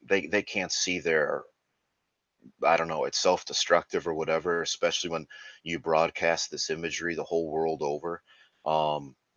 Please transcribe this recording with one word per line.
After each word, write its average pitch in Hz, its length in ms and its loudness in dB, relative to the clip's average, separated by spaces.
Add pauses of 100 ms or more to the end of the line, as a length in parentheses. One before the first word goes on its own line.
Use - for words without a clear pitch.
they, 98 240 0
they 101 160 0
can't 92 300 -4
see 90 260 -2
their, 76 460 0 (1160)
I 82 140 4
don't 82 120 0
know, 78 160 0
it's - 160 -2
self-destructive 85 880 2
or 80 60 0
whatever, 80 480 0
especially 85 480 -2
when 80 180 -4 (340)
you 82 160 -4
broadcast 82 720 2
this 76 200 -4
imagery 82 440 -4
the 76 80 -4
whole 82 260 0
world 78 340 0
over. 76 380 -4 (460)
Um, 76 480 0 (220)